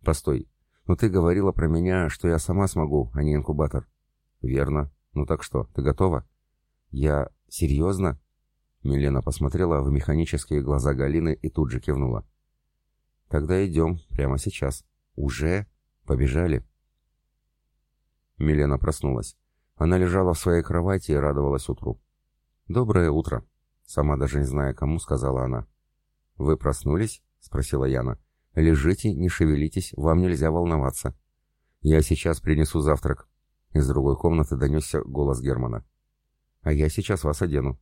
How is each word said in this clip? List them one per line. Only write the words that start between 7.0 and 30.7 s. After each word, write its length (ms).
серьёзно?» 720
Милена 400
посмотрела 580
в 100
механические 720
глаза 320
Галины 400
и 160
тут 200
же 100
кивнула. 460
«Тогда 380
идём, 320
прямо 280
сейчас». 460
«Уже? 520
Побежали». 600
Милена 400
проснулась. 580
Она 220
лежала 360
в 40
своей 240
кровати 500
и 40
радовалась 520
утру. 320
«Доброе 420
утро», 340
сама 320
даже 220
не 60
зная 300
кому, 240
сказала 460
она. 220
«Вы 200
проснулись?» 680
спросила 440
Яна. 340
«Лежите, 600
не 140
шевелитесь, 680
вам 240
нельзя 300
волноваться». 680